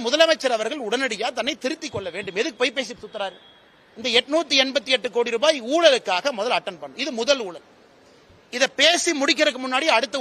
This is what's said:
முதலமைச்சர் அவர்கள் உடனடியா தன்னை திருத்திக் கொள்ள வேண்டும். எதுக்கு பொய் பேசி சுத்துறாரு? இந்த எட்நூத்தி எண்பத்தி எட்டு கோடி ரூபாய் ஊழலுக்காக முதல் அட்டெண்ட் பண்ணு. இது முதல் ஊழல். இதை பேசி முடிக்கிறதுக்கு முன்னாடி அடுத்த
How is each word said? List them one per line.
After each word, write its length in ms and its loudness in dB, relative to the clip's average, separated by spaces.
முதலமைச்சர் 520 4
அவர்கள் 320 -6
உடனடியா 400 -2
தன்னை 240 -4
திருத்திக் 320 -6
கொள்ள 200 -6
வேண்டும். 260 -8
எதுக்கு 200 -4
பொய் 160 0
பேசி 240 -6
சுத்துறாரு? 360 -10
இந்த 120 -6
எட்நூத்தி 440 0
எண்பத்தி 340 -2
எட்டு 200 -6
கோடி 180 2
ரூபாய் 240 2
ஊழலுக்காக 640 4
முதல் 200 0
அட்டெண்ட் 240 -8
பண்ணு. 200 -14
இது 80 -4
முதல் 260 0
ஊழல். 200 -14
இதை 120 4
பேசி 300 4
முடிக்கிறதுக்கு 440 2
முன்னாடி 220 -2
அடுத்த 240 -2